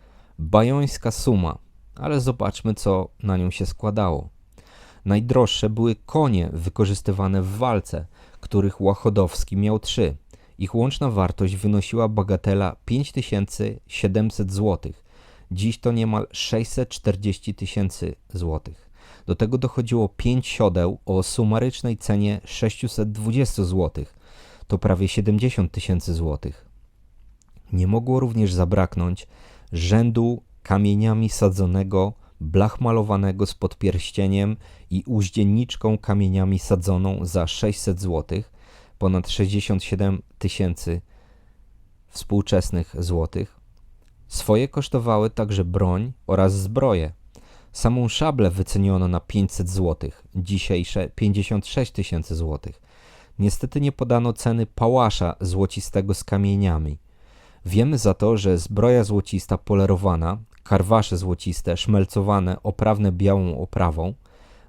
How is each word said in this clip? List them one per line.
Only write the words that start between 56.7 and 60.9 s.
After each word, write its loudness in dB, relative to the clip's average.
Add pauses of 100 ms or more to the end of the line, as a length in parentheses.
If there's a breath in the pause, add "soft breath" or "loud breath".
Wiemy 2
za 4
to, 2
że 2
zbroja 4
złocista -2
polerowana, 2 (260)
karwasze 2